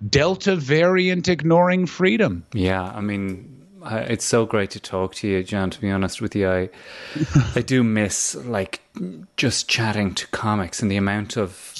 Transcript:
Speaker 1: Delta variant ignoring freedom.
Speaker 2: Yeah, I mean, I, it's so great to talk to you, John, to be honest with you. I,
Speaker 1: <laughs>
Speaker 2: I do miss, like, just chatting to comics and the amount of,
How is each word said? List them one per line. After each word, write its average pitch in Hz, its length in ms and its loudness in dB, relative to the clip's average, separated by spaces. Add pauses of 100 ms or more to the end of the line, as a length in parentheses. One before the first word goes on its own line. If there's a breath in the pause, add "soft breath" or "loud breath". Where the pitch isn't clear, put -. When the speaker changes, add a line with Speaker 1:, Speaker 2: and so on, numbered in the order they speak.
Speaker 1:
Delta 185 460 2
variant 180 760 2
ignoring 180 580 4
freedom. 180 680 2
Speaker 2:
Yeah, 92 300 0
I 98 180 -8
mean, 101 640 -6 (160)
I, 110 160 -4
it's 117 260 -4
so 113 220 2
great 104 240 0
to 104 100 -14
talk 92 360 -4
to 107 120 -4
you, 95 140 2
John, 95 280 -2
to - 100 -10
be 101 100 0
honest 95 320 -2
with 104 140 -4
you. 98 120 2
I, 92 200 2 (420 loud breath)
Speaker 1:
<laughs> 151 460 2
Speaker 2:
I 123 60 0
do 127 200 2
miss, 107 540 0
like, 120 460 -6 (540)
just - 320 0
chatting 104 460 0
to - 140 -8
comics 104 540 -2
and 104 80 2
the 98 60 2
amount 101 400 -2
of, 98 440 -6